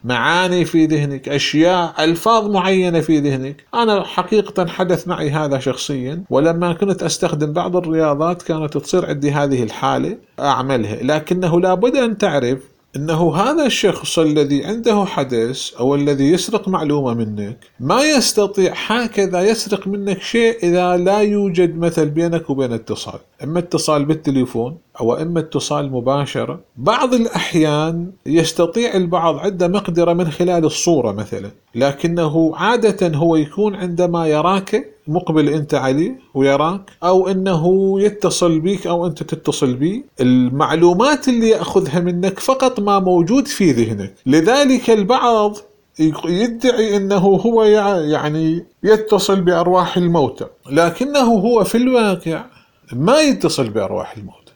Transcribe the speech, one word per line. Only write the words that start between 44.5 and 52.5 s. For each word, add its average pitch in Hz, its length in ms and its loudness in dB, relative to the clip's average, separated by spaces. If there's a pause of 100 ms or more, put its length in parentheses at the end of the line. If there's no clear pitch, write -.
البعض 220 680 2 (420)
يق-، 156 260 0
يدعي 220 720 0
أنه 196 200 0
هو 202 460 2
يع-، 208 340 4
يعني 156 680 -2 (180)
يتصل 202 580 2
بأرواح 175 560 2
الموتى، 170 480 0 (260)
لكنه 170 480 0
هو 226 440 4
في 220 140 -2
الواقع 220 680 0 (480)